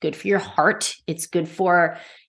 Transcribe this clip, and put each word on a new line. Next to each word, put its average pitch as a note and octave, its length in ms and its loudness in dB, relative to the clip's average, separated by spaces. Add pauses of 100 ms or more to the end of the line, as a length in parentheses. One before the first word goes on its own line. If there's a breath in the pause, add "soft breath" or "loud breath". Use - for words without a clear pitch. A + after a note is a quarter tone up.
good - 140 -4
for - 140 -8
your G3 100 2
heart. - 560 0 (140)
It's D#3+ 180 -6
good E3+ 220 -2
for F3 500 2 (300 loud breath)